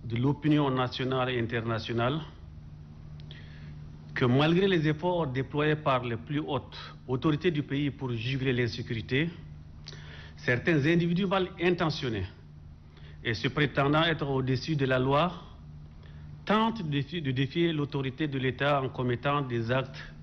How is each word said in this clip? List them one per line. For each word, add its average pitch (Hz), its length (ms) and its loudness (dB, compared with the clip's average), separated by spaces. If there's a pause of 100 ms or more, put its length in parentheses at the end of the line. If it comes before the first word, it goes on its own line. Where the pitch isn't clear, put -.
de 117 100 -4
l'opinion 143 560 4
nationale 127 580 0
et 127 120 0
internationale 117 800 0 (1900)
que - 80 2
malgré 156 420 6
les 170 220 4
efforts 165 400 0
déployés 147 480 0
par 131 300 2
les 117 100 -2
plus 147 240 -4
hautes - 380 -4 (280)
autorités 147 460 2
du 147 100 0
pays 139 300 0
pour 123 220 -4
juguler 127 400 0
l'insécurité, 123 760 0 (1080)
certains 135 480 2
individus 170 400 4
mal 185 240 2 (120)
intentionnés 147 680 2 (960)
et 120 80 0
se 131 160 0
prétendant 147 540 4
être 160 220 0
au-dessus 135 520 0
de 135 80 4
la 131 120 2
loi 143 360 4 (1120)
tentent 220 360 4
de 160 80 -2
défi-, 143 320 0
de 135 100 0
défier 147 420 2
l'autorité 143 560 -2
de 135 100 -2
l'État 135 420 2
en 131 60 -2
commettant 127 540 0
des 120 280 -2
actes 127 320 0 (220)